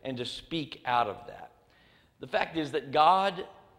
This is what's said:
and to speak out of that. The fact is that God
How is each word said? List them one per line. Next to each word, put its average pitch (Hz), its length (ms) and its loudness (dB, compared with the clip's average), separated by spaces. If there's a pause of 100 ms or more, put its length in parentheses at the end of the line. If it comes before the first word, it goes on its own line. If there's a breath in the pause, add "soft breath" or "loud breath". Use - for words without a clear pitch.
and 131 140 -6
to 123 80 -6
speak - 600 -8
out 120 220 2
of 95 100 -6 (100)
that. - 240 -16 (680 soft breath)
The 135 80 -14
fact 170 300 -2
is 147 140 -2
that 139 200 -4
God 180 540 4 (340)